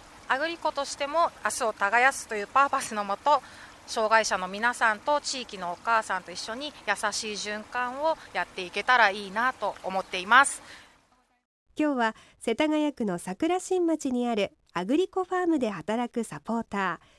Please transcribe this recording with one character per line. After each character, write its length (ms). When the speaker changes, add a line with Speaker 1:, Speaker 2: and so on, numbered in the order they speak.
Speaker 1:
ア 100
グ 80
リ 100
コ 140
と 140
し 120
て 80
も、 260
明 80
日 140
を 80
耕 440
す 120
と 60
い 80
う 40
パ 200
ー 20
パ 100
ス 160
の 80
も 140
と、 260
障 220
害 140
者 140
の 100
皆 260
さ 200
ん 60
と 200
地 220
域 160
の 160
お 100
母 200
さ 140
ん 60
と 80
一 80
緒 160
に 160
優 240
し 200
い 20
循 380
環 320
を 120
や 120
っ 40
て 140
い 100
け 140
た 120
ら 120
い 180
い 40
な 220
と 300
思 160
っ 60
て 140
い 80
ま 180
す。 160
Speaker 2:
今 200
日 20
は 180
世 160
田 140
谷 240
区 100
の 140
桜 420
新 280
町 240
に 180
あ 60
る 200
ア 140
グ 100
リ 140
コ 160
フ 100
ァ 80
ー 40
ム 120
で 120
働 420
く 100
サ 160
ポ 200
ー 40
タ 380